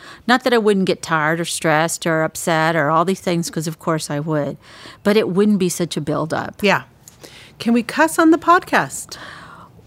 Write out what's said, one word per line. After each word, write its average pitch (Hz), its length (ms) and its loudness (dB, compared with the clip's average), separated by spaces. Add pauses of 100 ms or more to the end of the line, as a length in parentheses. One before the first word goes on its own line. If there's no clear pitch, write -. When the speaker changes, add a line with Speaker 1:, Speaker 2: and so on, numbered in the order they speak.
(260)
Speaker 1:
Not 247 200 2
that 247 80 2
I 240 40 4
wouldn't 202 280 2
get 185 160 -2
tired 160 400 0
or 170 40 -4
stressed 160 600 0
or 160 160 0
upset 160 540 0
or 147 120 0
all 160 140 2
these 190 160 -2
things, 170 300 -2
'cause 160 180 -6
of 160 100 -8
course 160 320 -4
I 143 120 -4
would. 151 340 -4 (480)
But 214 140 2
it 208 100 2
wouldn't 202 320 2
be 180 100 0
such - 280 -4
a 156 40 -4
buildup. 147 640 -4
Speaker 2:
Yeah. 185 200 2 (760)
Can 233 140 0
we 233 100 2
cuss 311 340 0
on 330 140 6
the 339 60 6
podcast? 294 800 0 (680)